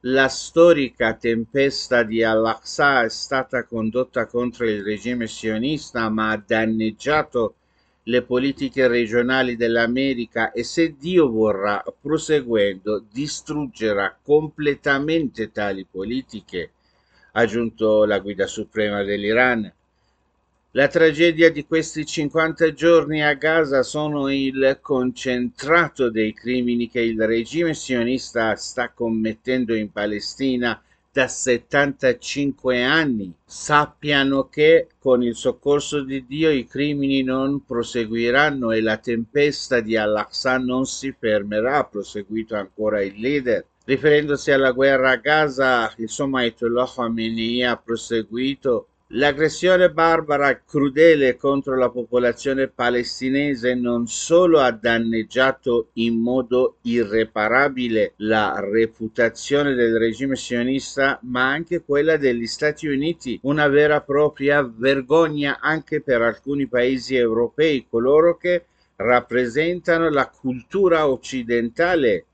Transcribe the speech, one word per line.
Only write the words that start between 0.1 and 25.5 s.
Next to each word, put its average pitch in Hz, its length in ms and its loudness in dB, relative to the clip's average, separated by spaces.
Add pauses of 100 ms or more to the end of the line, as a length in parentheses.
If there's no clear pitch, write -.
storica 139 840 2
tempesta 120 880 0
di 113 200 0
Al-Aqsa 113 800 2
è 113 40 -2
stata 127 560 -4
condotta 117 600 -4
contro 120 420 -4
il 104 140 -2
regime 110 440 -6
sionista, 113 840 -6
ma 110 220 -2
ha 104 140 -6
danneggiato 113 1080 -2 (480)
le 123 180 0
politiche 131 680 -2
regionali 120 720 0
dell'America 117 960 -2
e, 120 100 -6
se 160 360 -2
Dio 160 320 2
vorrà, 104 520 0 (200)
proseguendo, 113 1080 -2
distruggerà 110 1120 -4
completamente 147 1300 -2
tali 98 400 -6
politiche, 98 800 -10 (600)
ha 107 80 -2
aggiunto 107 640 2
la 104 140 2
guida 95 280 -4
suprema 104 580 -4
dell'Iran. 107 680 0 (1040)
La 139 120 4
tragedia 165 640 4
di 147 140 -8
questi 156 380 -4
cinquanta 160 680 -2
giorni 156 500 2
a 147 120 2
Gaza 143 500 0
sono 151 440 -4
il 135 540 0
concentrato 127 1300 -2